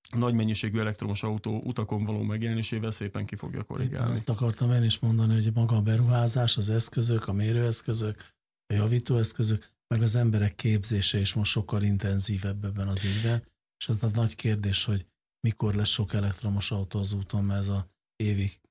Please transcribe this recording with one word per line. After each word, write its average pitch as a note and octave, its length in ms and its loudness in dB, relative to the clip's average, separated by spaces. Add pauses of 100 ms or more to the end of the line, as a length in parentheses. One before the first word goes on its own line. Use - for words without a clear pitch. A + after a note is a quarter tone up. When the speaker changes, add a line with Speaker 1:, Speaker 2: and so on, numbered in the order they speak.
(180)
Speaker 1:
nagy A#2+ 160 2
mennyiségű A2 460 0
elektromos G#2 440 -4
autó A2 400 -4
utakon A2 400 -2
való G#2+ 180 -2
megjelenésével A2 720 -4
szépen G#2 340 -6
ki G#2+ 100 -10
fogja - 280 -8
korrigálni. - 400 -4
Speaker 2:
Éppen A#2+ 120 0
ezt A2+ 140 -4
akartam A#2+ 440 0
én A#2+ 100 2
is A2+ 160 2
mondani, A2+ 340 4
hogy A2 200 2
maga A2+ 220 2
a G#2+ 60 4
beruházás, A#2+ 760 2
az G#2 120 0
eszközök, A2+ 580 0
a G2 60 -2
mérőeszközök, A2+ 840 0 (500)
a G#2 60 -4
javítóeszközök, A2 960 2 (180)
meg A2+ 140 0
az A2+ 140 4
emberek G#2+ 400 2
képzése G#2 640 0
is G2 140 0
most G#2 180 0
sokkal G#2 300 -2
intenzívebb G2+ 840 0
ebben G2 220 -4
az G2 160 -2
ügyben, A2 400 0 (340)
és - 120 -12
az A2 140 2
a A#2 100 4
nagy A2+ 220 0
kérdés, G#2 500 0
hogy G2 200 -2 (420)
mikor G#2 280 0
lesz G#2 140 0
sok - 240 -2
elektromos G2+ 580 -2
autó G2+ 280 -4
az G2 140 -2
úton, G2+ 300 -2
mert G2 160 0
ez G2 80 -2
a G2 200 -2 (280)
évi G2+ 360 0 (200)